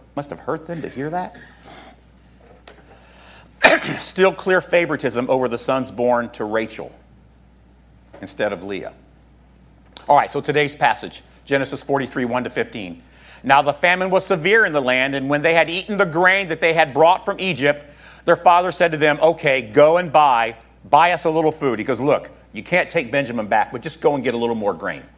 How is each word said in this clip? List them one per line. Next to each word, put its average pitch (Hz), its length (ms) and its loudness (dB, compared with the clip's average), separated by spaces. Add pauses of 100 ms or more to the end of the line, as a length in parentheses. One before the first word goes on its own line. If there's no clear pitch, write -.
(140)
must 143 140 -8
have - 120 -14
hurt 156 260 -8
them 170 160 -10
to - 60 -10
hear 139 200 -8
that? 180 260 -8 (2250)
<clears throat> 160 360 2
Still 185 360 2
clear 185 260 0
favoritism 139 680 -2
over 127 180 2
the 117 80 -4
sons 131 340 -4
born 120 400 0
to - 140 -8
Rachel 110 480 -6 (1300)
instead 101 320 -4
of 87 100 -8
Leah. 92 300 -10 (1160)
All 143 80 4
right, 117 140 0
so 143 100 -6
today's 147 360 -2
passage, 110 460 -2 (240)
Genesis 135 360 -4
forty-three, 135 440 -4
one 123 180 -4
to 113 60 -8
fifteen. 101 520 -8 (400)
"Now 135 200 6
the 143 100 0
famine 185 380 0
was 190 140 2
severe 196 420 2
in 165 60 -4
the 147 80 0
land, 127 340 0
and 135 140 -4
when 147 140 0
they 165 120 2
had 160 140 4
eaten 190 280 -6
the 196 100 2
grain 180 420 2
that 160 120 -6
they 165 140 2
had 160 200 2
brought 160 300 4
from 202 160 -6
Egypt, 147 420 -2 (420)
their 170 120 4
father 180 340 4
said 170 220 0
to 156 60 -4
them, 147 220 2
'Okay, 156 420 2
go 143 340 4
and 175 160 -2
buy, 127 440 4 (320)
buy 165 220 6
us 165 140 -2
a 165 60 2
little 156 200 0
food.'" 131 300 -2
He - 40 -6
goes, 127 140 -2
"Look, 127 320 0 (220)
you 107 100 -12
can't 170 260 -2
take 139 220 -4
Benjamin 123 360 -4
back, 107 260 0
but 123 80 -10
just 156 200 -12
go 151 140 2
and 135 80 -4
get 120 120 -2
a - 20 -4
little 117 180 -2
more 101 200 -2
grain. 80 280 -8 (160)